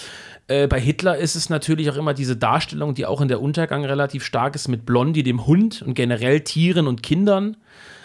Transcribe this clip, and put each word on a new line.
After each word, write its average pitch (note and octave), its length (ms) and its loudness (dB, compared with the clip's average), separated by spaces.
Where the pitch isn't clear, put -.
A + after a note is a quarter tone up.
Äh, C#3 200 2
bei C3+ 120 0
Hitler D3 380 2
ist D#3+ 200 -2
es D#3+ 120 -4
natürlich D#3 400 0
auch C3+ 80 -2
immer D3+ 160 -2
diese B2+ 240 -2
Darstellung, D3 560 0
die B2 140 -4
auch C3 160 0
in C#3 60 4
Der A#2+ 120 0
Untergang D3 460 -2
relativ C#3 380 -2
stark C3 320 -2
ist, - 120 -8
mit A2+ 160 -4
Blondie, C#3 380 2
dem B2 240 -2
Hund G3+ 340 4
und C3 140 -6
generell B2 460 2
Tieren E3 460 2
und A#2+ 160 -2
Kindern. G3+ 540 2